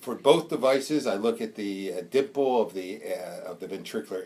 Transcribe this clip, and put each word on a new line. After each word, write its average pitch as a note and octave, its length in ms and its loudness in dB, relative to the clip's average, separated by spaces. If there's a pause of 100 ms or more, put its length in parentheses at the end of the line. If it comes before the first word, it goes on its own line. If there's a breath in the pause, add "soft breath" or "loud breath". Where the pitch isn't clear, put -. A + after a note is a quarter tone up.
for B2 120 -6
both D#3 360 4
devices. C3+ 580 2
I G2 80 2
look A2+ 240 0
at A2 160 -6
the, G2 380 -6
uh, F2+ 80 -4 (100)
dimple C3+ 500 4
of G2+ 120 -2
the, F#2+ 280 -8
uh, F2+ 480 -8
of F2 120 -12
the F#2 60 -8
ventricular G2 580 -6